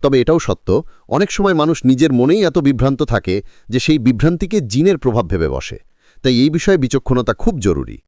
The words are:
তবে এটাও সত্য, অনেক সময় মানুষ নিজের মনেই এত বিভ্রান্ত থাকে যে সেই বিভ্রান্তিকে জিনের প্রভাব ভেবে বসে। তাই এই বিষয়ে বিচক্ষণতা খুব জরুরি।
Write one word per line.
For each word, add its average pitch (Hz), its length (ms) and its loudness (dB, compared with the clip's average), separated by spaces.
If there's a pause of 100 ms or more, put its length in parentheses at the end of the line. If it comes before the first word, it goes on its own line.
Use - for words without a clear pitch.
তবে 139 200 2
এটাও 160 180 2
সত্য, 117 440 -2 (240)
অনেক 156 240 -2
সময় 196 220 0
মানুষ 151 320 0
নিজের 131 280 4
মনেই 151 320 2
এত 160 120 0
বিভ্রান্ত 139 460 0
থাকে 101 380 -2 (280)
যে 123 100 0
সেই 156 200 0
বিভ্রান্তিকে 156 640 0
জিনের 147 360 0
প্রভাব 117 300 -2
ভেবে 82 220 -2
বসে। 65 280 -8 (460)
তাই 131 160 2
এই 139 100 4
বিষয়ে 175 280 0
বিচক্ষণতা 127 560 -2
খুব 190 260 -2
জরুরি। 69 380 -4 (100)